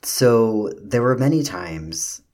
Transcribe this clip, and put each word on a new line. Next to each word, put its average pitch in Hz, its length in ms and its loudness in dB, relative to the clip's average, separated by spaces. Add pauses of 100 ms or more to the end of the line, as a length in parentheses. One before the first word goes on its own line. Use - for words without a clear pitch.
So 113 680 2 (100)
there 117 200 -2
were 123 160 2
many 143 260 2
times 80 760 -10 (120)